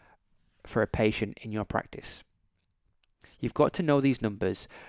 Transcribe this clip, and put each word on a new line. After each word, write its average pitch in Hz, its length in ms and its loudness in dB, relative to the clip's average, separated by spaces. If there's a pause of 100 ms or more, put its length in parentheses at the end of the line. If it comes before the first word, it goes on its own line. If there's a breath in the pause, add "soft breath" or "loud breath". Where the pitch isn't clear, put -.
(640 soft breath)
for - 180 0
a 104 40 4
patient 107 540 0
in 110 120 -10
your 107 120 -4
practice? - 580 -6 (1160 soft breath)
You've - 160 -6
got 143 200 4
to - 80 -2
know 147 180 4
these 135 200 2
numbers, 101 460 -2 (220 loud breath)